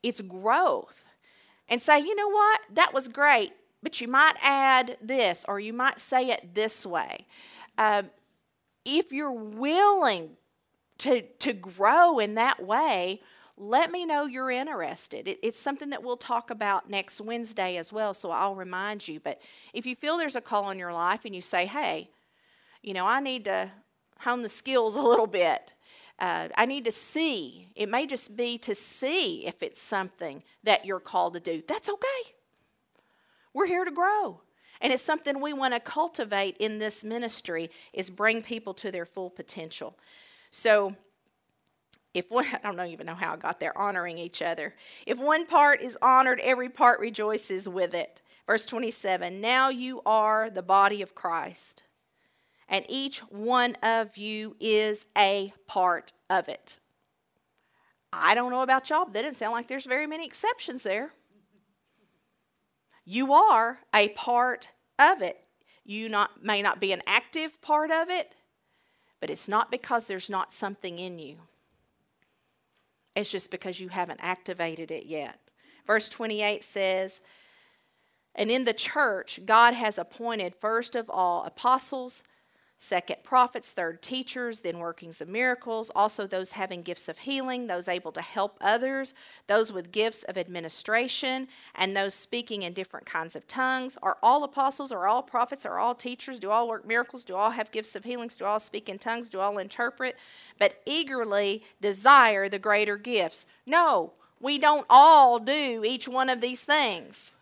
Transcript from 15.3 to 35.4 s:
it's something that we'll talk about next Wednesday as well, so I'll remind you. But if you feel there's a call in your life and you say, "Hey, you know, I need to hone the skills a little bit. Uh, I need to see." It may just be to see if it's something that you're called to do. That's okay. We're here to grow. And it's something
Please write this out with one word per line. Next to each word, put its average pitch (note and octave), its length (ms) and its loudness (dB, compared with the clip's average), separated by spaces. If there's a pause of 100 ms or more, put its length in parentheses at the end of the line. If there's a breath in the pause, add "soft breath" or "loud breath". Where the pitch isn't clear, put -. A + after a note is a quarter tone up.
it's A3+ 160 -4
something C#4+ 320 -6
that C4 120 -10
we'll B3 140 -6
talk B3 340 -6
about G3+ 400 -2
next G3 300 -6
Wednesday G#3+ 560 -6
as E3+ 160 -10
well, G#3+ 200 -4
so F#3 180 -8
I'll F#3+ 240 -2
remind F#3+ 540 -8
you. D#3 120 -12
But - 220 -10 (300 loud breath)
if A#3 140 -10
you B3 80 -8
feel D#4 240 -4
there's D4 180 -4
a A#3 40 -4
call G3+ 300 -4
in F#3+ 80 -8
your F3 140 -8
life F3 320 -2
and G3+ 100 -12
you F3+ 60 -10
say, F3+ 260 -2
"Hey, G3+ 440 -6 (720 soft breath)
you G3+ 100 -12
know, F#3 140 -4
I B3 140 2
need B3+ 240 -8
to F#3+ 260 -2 (500)
hone B3 220 -4
the A3 60 -8
skills A#3 480 0
a C#4+ 40 -2
little A#3 260 6
bit. F3 480 0 (440 soft breath)
Uh, E3+ 360 -4
I A#3 120 4
need C4+ 180 -6
to A3+ 80 0
see." A3 840 -2
It G#3 140 -6
may C4+ 180 0
just A#3+ 300 -6
be A#3+ 220 -4
to G#3+ 160 -6
see C4 720 -4
if - 160 -10
it's - 180 -8
something F3 640 -6 (200 soft breath)
that G#3 220 2
you're F#3 160 -6
called F3 340 -2
to E3+ 60 -8
do. E3 260 -6
That's G#4 220 -6
okay. B4+ 460 -6 (1200)
We're D#4+ 120 2
here F4+ 200 0
to F4+ 40 -6
grow. F4 520 0 (400 soft breath)
And D4 100 2
it's B3 100 0
something - 380 -2